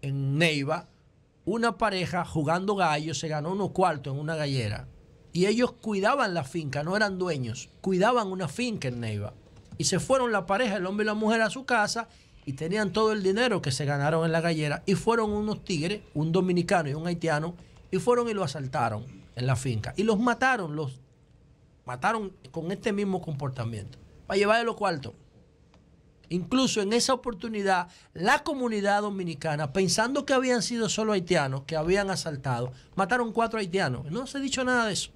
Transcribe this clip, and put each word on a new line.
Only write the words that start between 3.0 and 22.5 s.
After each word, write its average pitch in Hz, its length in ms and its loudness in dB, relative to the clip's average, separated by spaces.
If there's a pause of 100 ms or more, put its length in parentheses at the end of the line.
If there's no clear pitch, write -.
se 165 140 -6
ganó 151 240 -4
unos 196 180 -2
cuartos 147 440 0
en 139 60 -4
una 160 160 -4
gallera. 135 500 -2 (460)
Y 175 140 2
ellos 233 260 2
cuidaban 214 640 0
la 160 100 0
finca, 147 400 -4
no 180 120 -2
eran 202 220 0
dueños, 147 500 -4 (120)
cuidaban 202 480 4
una 185 180 -4
finca 226 420 -2
en 123 120 -6
Neiva. 107 340 -4 (420)
Y - 80 -4
se 185 140 2
fueron 247 320 2
la 196 160 0
pareja, 202 300 0
el 180 100 -2
hombre 208 160 -2
y 214 40 2
la 214 80 0
mujer, 220 280 2
a 220 80 2
su 262 160 -10
casa 226 420 0 (380)
y 143 60 -8
tenían 180 400 -2
todo 214 200 4
el 214 120 -2
dinero 196 360 4
que 143 120 -2
se 151 120 -2
ganaron 143 400 2
en 165 80 2
la 165 80 4
gallera. 156 460 0
Y 196 80 4
fueron 220 380 2
unos 208 320 -2
tigres, 185 360 -2 (140)
un 156 180 0
dominicano 175 560 4
y 135 60 -2
un 156 140 -6
haitiano, 165 460 0 (360)
y 190 80 0
fueron 240 320 2
y 214 40 -2
lo 190 100 0
asaltaron 131 600 -2 (300)
en 127 120 -4
la 131 100 2
finca. 123 400 -2
Y 196 80 2
los 220 160 4
mataron, 233 560 2
los 135 240 -6 (840)
mataron 190 480 -2 (200)